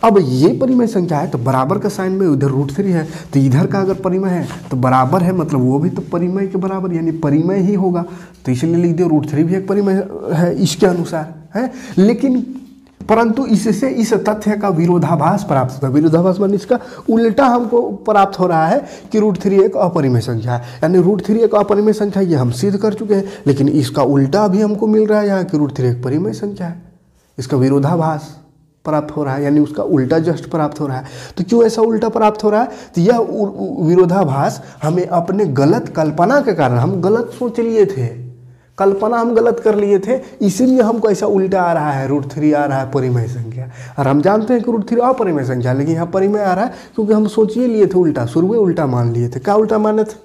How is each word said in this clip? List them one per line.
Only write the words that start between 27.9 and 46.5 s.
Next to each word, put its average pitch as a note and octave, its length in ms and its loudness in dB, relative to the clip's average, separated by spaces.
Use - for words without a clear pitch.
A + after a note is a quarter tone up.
प्राप्त D3+ 300 -4
हो D3+ 80 -4
रहा C3+ 120 -4
है, C#3+ 80 -4
यानी C#3+ 160 2
उसका C#3+ 240 -2
उल्टा C#3+ 360 2
जस्ट E3 300 -4
प्राप्त D3+ 300 -4
हो D3+ 80 -4
रहा C3 100 -6
है। C3+ 80 -10
तो F#3 60 -4
क्यों A#3 200 4
ऐसा A3+ 180 2
उल्टा A3 280 0
प्राप्त G#3+ 340 0
हो G#3+ 60 2
रहा G#3 120 2
है? B3+ 60 0
तो F3 60 2
यह A3+ 160 4
उ-, G#3+ 300 -2
उ-, G3 380 -6
विरोधाभास F3 760 2
हमें F3 240 0
अपने F3+ 380 0
गलत D3 500 0
कल्पना E3+ 460 2
के A#3 120 0
कारण, C3 240 2
हम F3 240 0
गलत A3 380 0
सोच A#3 200 -4
लिए A3+ 260 2
थे, C3 360 -6
कल्पना G3+ 400 0
हम A#3 180 0
गलत A3+ 240 2
कर G#3+ 160 2
लिए G3+ 240 2
थे, A#3+ 180 -2
इसीलिए B3+ 400 2
हमको A3 280 2
ऐसा G3+ 180 0
उल्टा F#3+ 340 0
आ F3 120 0
रहा D3+ 180 -2
है, C3+ 160 -2
root C#3 220 -2
three D3+ 240 0
आ D3 120 0
रहा C3+ 140 -2
है C3 120 -6
परिमेय B2 360 -2
संख्या। - 420 -10
और C3+ 80 0
हम C#3 140 2
जानते G#3+ 320 2
हैं A#3 100 0
कि A#3+ 80 -2
root A3 180 -2
three A#3 140 0
अपरिमेय G3+ 420 0
संख्या B2 260 -2
है, C3 60 0
लेकिन D3+ 180 0
यहाँ E3+ 140 -4
परिमेय G3 340 0
आ F#3 100 2